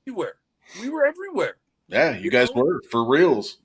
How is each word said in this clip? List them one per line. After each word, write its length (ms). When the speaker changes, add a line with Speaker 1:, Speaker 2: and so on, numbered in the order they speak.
Speaker 1:
everywhere. 280
We 100
were 160
everywhere. 500
Speaker 2:
Yeah, 280
you 80
Speaker 1:
You 60
Speaker 2:
guys 240
Speaker 1:
know? 100
Speaker 2:
were, 260
for 180
reals. 560